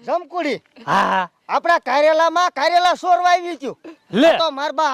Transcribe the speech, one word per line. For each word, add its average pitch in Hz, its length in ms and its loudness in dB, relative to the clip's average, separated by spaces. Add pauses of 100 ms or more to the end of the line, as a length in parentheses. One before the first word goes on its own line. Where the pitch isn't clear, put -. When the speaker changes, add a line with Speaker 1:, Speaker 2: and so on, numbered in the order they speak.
Speaker 1:
જમકુડી. 302 540 -4 (260)
Speaker 2:
હા. 190 380 0 (240)
Speaker 1:
આપણા 294 400 0
કારેલામાં 320 720 2
કારેલા 349 420 2
સોરવા 359 300 2
આવી 349 320 -2
ગયું. 226 120 -10 (360)
Speaker 2:
લે. 285 180 4
Speaker 1:
આ 285 80 0
તો 320 120 -2 (100)
માર 294 120 -4
બા 302 220 0